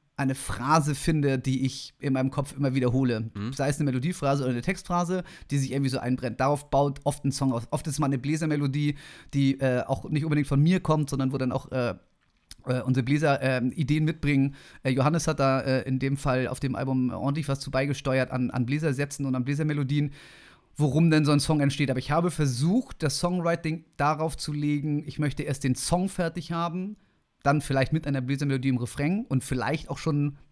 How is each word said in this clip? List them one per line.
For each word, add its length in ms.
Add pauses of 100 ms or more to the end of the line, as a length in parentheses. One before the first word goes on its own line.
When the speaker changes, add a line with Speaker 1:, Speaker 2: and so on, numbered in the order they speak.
(160)
Speaker 1:
eine 200
Phrase 580
finde, 460
die 260
ich 340
in 140
meinem 160
Kopf 260
immer 200
wiederhole. 580
Speaker 2:
Mhm. 200
Speaker 1:
Sei 160
es 80
eine 80
Melodiephrase 580
oder 80
eine 100
Textphrase, 640 (260)
die 80
sich 140
irgendwie 180
so 100
einbrennt. 400
Darauf 300
baut 360
oft 200
ein 60
Song 200
aus. 200
Oft 160
ist 60
es 60
mal 60
eine 140
Bläsermelodie, 760 (380)
die, 260
äh, 240
auch 260
nicht 140
unbedingt 240
von 140
mir 180
kommt, 300
sondern 240
wo 60
dann 120
auch, 200
äh, 240 (720)
äh, 140
unsere 220
Bläser, 380
ähm, 300
Ideen 340
mitbringen. 480 (300)
Äh, 80
Johannes 360
hat 120
da, 220
äh, 260
in 100
dem 200
Fall 300
auf 120
dem 160
Album 340
ordentlich 380
was 120
zu 120
beigesteuert 580
an, 220
an 160
Bläsersätzen 580
und 80
an 100
Bläsermelodien, 680 (640)
worum 340
denn 160
so 60
ein 80
Song 220
entsteht. 280
Aber 80
ich 140
habe 180
versucht, 720
das 160
Songwriting 680 (120)
darauf 400
zu 160
legen, 540
ich 100
möchte 240
erst 220
den 100
Song 340
fertig 440
haben, 460 (440)
dann 200
vielleicht 320
mit 120
einer 160
Bläsermelodie 480
im 80
Refrain 500
und 160
vielleicht 460
auch 80
schon 400 (140)